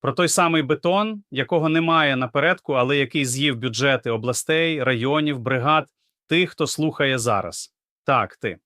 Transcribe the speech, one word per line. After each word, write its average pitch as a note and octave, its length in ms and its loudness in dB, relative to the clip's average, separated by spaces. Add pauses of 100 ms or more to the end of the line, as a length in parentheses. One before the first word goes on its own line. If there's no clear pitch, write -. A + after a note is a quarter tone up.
про C3 120 -2
той F3 160 0
самий E3 340 2
бетон, F#3+ 680 -2
якого D3+ 380 0
немає D#3+ 480 2
напередку, C#3+ 560 0
але C3 240 2
який C#3 280 0
з'їв C3 320 -2
бюджети B2 540 0
областей, C#3+ 720 -2
районів, C3+ 560 0
бригад, C3 480 0 (400)
тих, E3+ 240 0
хто - 160 -4
слухає D3 520 0
зараз. G2+ 560 -4 (300)
Так, A#2+ 320 0
ти. F#2+ 300 -6